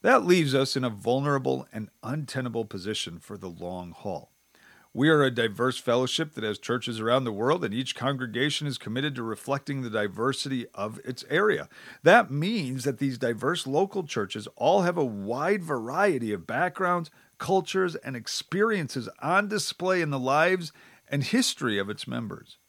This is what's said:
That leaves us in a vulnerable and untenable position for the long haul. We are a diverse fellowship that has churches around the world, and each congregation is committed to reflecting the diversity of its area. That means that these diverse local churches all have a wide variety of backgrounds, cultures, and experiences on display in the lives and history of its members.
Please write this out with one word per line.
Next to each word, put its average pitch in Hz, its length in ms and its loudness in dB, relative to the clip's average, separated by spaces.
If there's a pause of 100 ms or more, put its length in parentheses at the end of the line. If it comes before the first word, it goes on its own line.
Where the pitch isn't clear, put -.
That 233 240 4
leaves 175 260 6
us 135 240 0
in 131 60 0
a 123 80 -2
vulnerable 131 800 0
and 110 180 -8 (120)
untenable 123 640 -4
position 92 560 -8
for - 160 -14
the 95 120 -12
long 87 440 -10
haul. - 400 -8 (640)
We 135 160 6
are 151 120 8
a 131 80 4
diverse 117 460 0
fellowship 127 560 0
that 113 120 -8
has 107 140 -2
churches 120 400 -4
around 120 260 2
the 117 80 -2
world, 127 300 2
and 107 120 -2
each 127 200 -4
congregation 127 720 -2
is 135 120 -4
committed 135 380 -4
to 123 60 -6
reflecting 135 600 -4
the 120 80 -6
diversity 117 840 -2
of 107 320 -6
its 127 240 -10
area. 185 400 2 (340)
That 196 280 8
means 143 540 -2
that 131 140 -2
these 135 200 -2
diverse 127 480 -2
local 180 380 0
churches 107 520 -6
all 180 260 4
have 175 140 2
a 160 80 2
wide 127 580 -2
variety 139 720 0
of 90 140 -4
backgrounds, 175 640 0 (260)
cultures, 185 600 0
and 135 200 -8
experiences 165 920 -2 (120)
on 190 280 2
display 185 520 0
in 156 100 0
the 139 80 -2
lives 156 540 2 (360)
and 143 140 0
history 127 560 0
of 98 120 -2
its - 180 -8
members. 120 480 -8 (120)